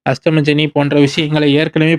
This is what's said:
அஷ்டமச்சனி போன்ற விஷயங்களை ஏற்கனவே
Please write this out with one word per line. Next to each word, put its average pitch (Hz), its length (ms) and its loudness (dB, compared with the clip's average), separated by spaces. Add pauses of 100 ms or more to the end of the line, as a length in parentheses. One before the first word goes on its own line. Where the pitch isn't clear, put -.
அஷ்டமச்சனி 151 720 0
போன்ற 147 260 0
விஷயங்களை 147 540 0
ஏற்கனவே 160 460 0